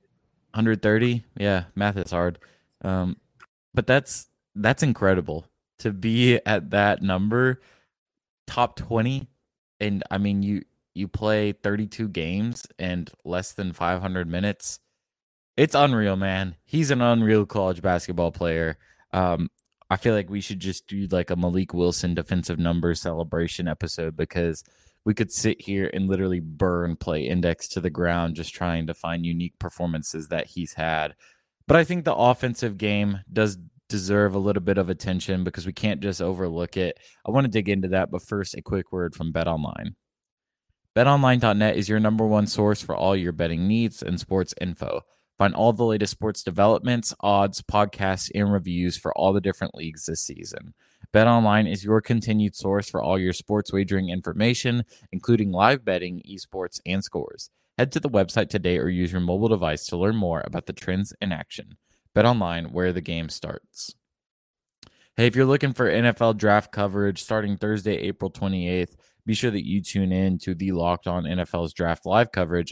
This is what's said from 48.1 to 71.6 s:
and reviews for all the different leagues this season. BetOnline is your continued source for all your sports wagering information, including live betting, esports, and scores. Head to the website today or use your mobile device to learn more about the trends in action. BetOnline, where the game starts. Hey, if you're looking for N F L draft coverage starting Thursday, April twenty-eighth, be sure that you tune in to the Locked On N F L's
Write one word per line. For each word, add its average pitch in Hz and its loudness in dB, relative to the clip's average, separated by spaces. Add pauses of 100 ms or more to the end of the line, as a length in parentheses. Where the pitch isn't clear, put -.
and 101 2
reviews 90 0
for - -6
all 95 4
the 98 2
different - -4
leagues 80 -10
this 82 -4
season. - -12 (360)
BetOnline 110 6
is 95 -4
your 107 4
continued 107 0
source 98 -2
for 85 -4
all 90 2
your 92 0
sports - -2
wagering 95 0
information, 113 -2 (260)
including 104 2
live 113 4
betting, 90 -2
esports, 92 -10
and 95 -2
scores. - -10 (300)
Head 131 0
to 160 -2
the 147 -2
website 104 2
today 90 0
or 71 0
use 90 0
your 90 -2
mobile 92 0
device 85 0
to 90 -6
learn 101 2
more 87 -2
about - -8
the - -10
trends 95 -4
in 98 -2
action. - -10 (400)
BetOnline, 95 2
where 90 0
the 87 -4
game 82 -6
starts. - -12 (1200)
Hey, 117 4
if 120 4
you're 131 6
looking 139 2
for 120 2
N 110 4
F 120 2
L 113 4
draft 104 4
coverage 101 0
starting 104 -2
Thursday, 104 0
April 95 -4
twenty-eighth, 90 -2 (300)
be 110 0
sure 120 0
that 101 -2
you 95 0
tune 95 0
in 92 2
to 92 -6
the 92 -2
Locked 87 0
On 87 -2
N 87 -2
F 85 -4
L's 85 -4